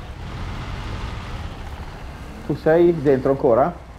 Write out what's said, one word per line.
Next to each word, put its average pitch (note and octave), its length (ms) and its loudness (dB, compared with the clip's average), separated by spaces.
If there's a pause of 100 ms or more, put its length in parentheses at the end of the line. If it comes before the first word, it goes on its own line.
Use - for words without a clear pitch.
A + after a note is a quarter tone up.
(2500)
Tu D3+ 100 -2
sei E3+ 460 6
dentro C3+ 300 4
ancora? C#3 420 4 (260)